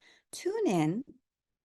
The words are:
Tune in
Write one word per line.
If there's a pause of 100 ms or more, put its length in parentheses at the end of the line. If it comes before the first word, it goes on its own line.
(320)
Tune
in (600)